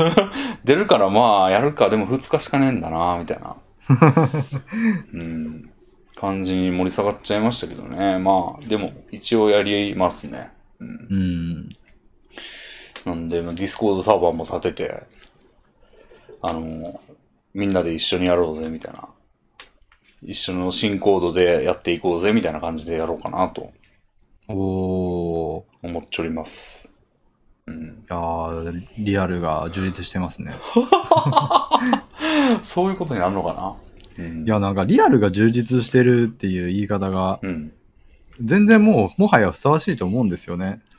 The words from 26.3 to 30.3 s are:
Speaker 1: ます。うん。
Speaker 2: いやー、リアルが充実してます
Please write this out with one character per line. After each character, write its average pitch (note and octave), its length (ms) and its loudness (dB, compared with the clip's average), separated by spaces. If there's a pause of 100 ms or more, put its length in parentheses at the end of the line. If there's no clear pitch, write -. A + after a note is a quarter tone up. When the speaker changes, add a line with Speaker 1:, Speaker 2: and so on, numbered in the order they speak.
Speaker 1:
ま D#2+ 140 -8
す。 - 460 -10 (760)
う - 40 -12
ん。 D#2+ 120 -14
Speaker 2:
い D#2 40 -14 (220)
や F2 80 -6
ー、 E2 680 -6 (140)
リ G2+ 200 -2
ア F#2 100 2
ル F2 140 -2
が D#2+ 300 -2
充 F#2+ 140 -4
実 F#2 200 -6
し - 40 -10
て F#2+ 100 -6
ま F2 100 -4
す - 120 -12